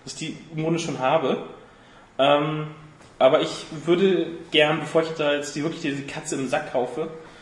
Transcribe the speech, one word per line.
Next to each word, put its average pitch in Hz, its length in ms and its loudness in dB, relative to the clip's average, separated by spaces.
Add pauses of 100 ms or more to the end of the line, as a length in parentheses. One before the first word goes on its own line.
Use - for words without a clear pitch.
dass 139 100 -12
ich - 40 -16
die 156 180 -8 (200)
im 156 60 -2
Grunde 160 180 0
schon 139 200 -6
habe. 131 440 0 (760)
Ähm, 151 500 2 (500)
aber 143 240 6
ich - 240 -6 (180)
würde 175 420 4 (260)
gern, 151 280 6
bevor 160 220 2
ich 160 160 -2
da 147 160 2
jetzt 143 200 -6
die, 147 80 -4
wirklich - 200 -4
diese 139 220 -4
Katze - 320 -8
im 131 120 -4
Sack 151 240 -4
kaufe, 135 360 -2 (340)